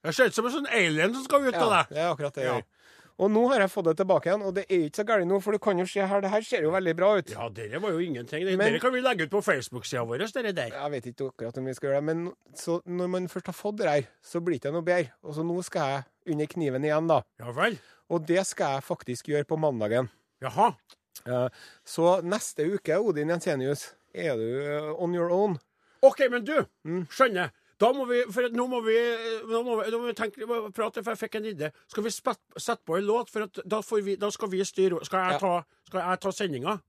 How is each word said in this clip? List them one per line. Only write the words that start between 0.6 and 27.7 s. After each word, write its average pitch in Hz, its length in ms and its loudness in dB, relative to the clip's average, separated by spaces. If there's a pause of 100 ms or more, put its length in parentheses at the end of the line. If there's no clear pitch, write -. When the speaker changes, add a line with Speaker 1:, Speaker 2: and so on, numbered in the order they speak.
Speaker 1:
alien 180 440 2
som 262 100 -6
skal 285 240 4
ut 233 60 0
av 220 160 2
Speaker 2:
Ja, 175 120 6
Speaker 1:
deg. - 60 0
Speaker 2:
det 147 100 -6
er 165 160 0
akkurat 143 200 -4
det 135 100 -4
Speaker 1:
Ja. 127 80 0
Speaker 2:
jeg 113 100 -2
gjør. - 20 -14 (560)
Og 202 100 4
nå 233 180 6
har 262 120 4
jeg 190 100 4
fått 190 140 -4
det 160 120 4
tilbake 185 300 2
igjen, 202 180 2
og 185 100 -4
det 196 160 -2
er 190 60 4 (140)
ikke - 60 -10
så 214 100 -2
gærent 202 200 2
nå, 190 160 2
for 208 100 0
du 208 60 0
kan 190 200 2
jo 185 80 0
se 196 200 -4
her, 202 140 2
det 190 100 -2
her 214 120 2
ser 220 200 -2
jo 156 80 4
veldig 180 260 2
bra 202 200 6
ut. - 140 -2
Speaker 1:
Ja, 117 180 -8
dere 110 320 -8
var 208 100 -2
jo 165 80 -2
ingenting. 151 460 -4
Det, 190 140 0
Speaker 2:
Men 220 140 4
Speaker 1:
dere 233 60 0
kan 254 140 2
vi 254 80 0
legge 247 220 2
ut 147 80 -4
på 202 120 0
Facebook-sida 123 640 -2
vår, 120 120 -4 (120)
dere 226 220 -4
der. 135 180 -4
Speaker 2:
Jeg 143 220 -6
vet 123 140 -6
ikke 127 260 -8
akkurat 117 260 -10
om 131 60 -6
vi 131 80 -6
skal 139 160 -6
gjøre 139 60 2
det, 143 100 0
men 170 280 -4 (220)
så, 170 320 -4
når 180 240 -4
man 185 160 -2
først - 200 -10
har 180 80 -8
fått 208 240 -6
det 196 100 0
her, 147 140 2 (200)
så - 220 -4
blir 165 160 0
det - 80 -14
ikke 147 60 -2
noe 170 80 -2
bedre. 175 280 0 (140)
Og 147 100 -10
så 156 80 -4
nå 175 220 -2
skal - 160 -6
jeg 135 240 -2 (300)
under 151 120 0
kniven 143 380 -2
igjen, 156 240 2
da. 143 140 6 (180)
Speaker 1:
Ja 120 120 -8
vel. 185 260 0 (320)
Speaker 2:
Og 165 160 0
det 180 200 2
skal 147 280 -2
jeg 135 100 -4
faktisk - 420 -6
gjøre 143 200 0
på 160 120 -2
mandagen. 120 520 2 (320)
Speaker 1:
Jaha. 143 340 2 (500)
Speaker 2:
Eh, 123 220 0 (360)
så 175 380 4
neste 175 480 -2
uke, 185 300 0
Odin 156 280 0
Jensenius, 147 680 -2 (200)
er 160 220 -2
du, 113 240 -4
eh, 151 420 -6
on 175 120 -2
your 175 180 -2
own. 190 260 2 (440)
Speaker 1:
OK, 262 280 8
men 240 140 -2
du, 294 220 0 (200)
Speaker 2:
Mm. 170 220 -4
Speaker 1:
skjønner. 185 420 2 (300)